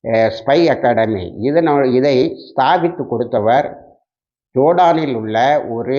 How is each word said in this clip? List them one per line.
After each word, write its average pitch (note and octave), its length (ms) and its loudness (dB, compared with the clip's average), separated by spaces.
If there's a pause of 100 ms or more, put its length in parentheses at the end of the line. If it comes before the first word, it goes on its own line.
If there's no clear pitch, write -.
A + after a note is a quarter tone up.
அஹ், A2+ 260 0
ஸ்பை - 280 0 (100)
அகாடமி. A2+ 560 0 (180)
இதனோ-, C#3+ 520 0
இதை C3+ 420 2
ஸ்தாபித்து E3 680 -2
கொடுத்தவர் B2 640 0 (880)
ஜோர்டானில் D#3+ 600 2
உள்ள A2+ 540 0
ஒரு A#2 300 -4